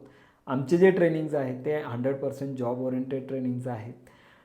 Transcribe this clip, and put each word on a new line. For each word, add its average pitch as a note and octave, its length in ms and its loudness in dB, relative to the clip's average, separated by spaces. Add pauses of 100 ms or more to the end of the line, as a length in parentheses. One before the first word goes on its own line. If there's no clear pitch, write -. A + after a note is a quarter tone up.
(480)
आमचे C#3 300 2
जे F#3 140 10
ट्रेनिंग्स D#3+ 420 2
आहेत, B2+ 320 -2
ते D3+ 120 0
हंड्रेड B2+ 380 -2
पर्सेंट C3+ 420 -6
जॉब B2 220 -2
ओरिएंटेड C3 480 -4
ट्रेनिंग्स B2+ 400 -4
आहेत. A#2 260 -8 (520)